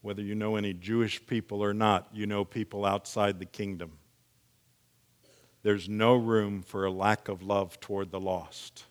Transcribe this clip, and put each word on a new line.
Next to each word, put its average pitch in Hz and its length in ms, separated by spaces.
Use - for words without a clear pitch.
whether 104 180
you 104 140
know 107 220
any 104 180
Jewish 107 500
people 104 400
or 104 80
not, 107 400
you 107 140
know 104 180
people 101 400
outside 101 540
the 92 80
kingdom. 90 460
There's 101 260
no 107 280
room 107 460
for 95 220
a 95 60
lack 98 380
of 95 140
love 98 380
toward 98 300
the 95 100
lost. 92 720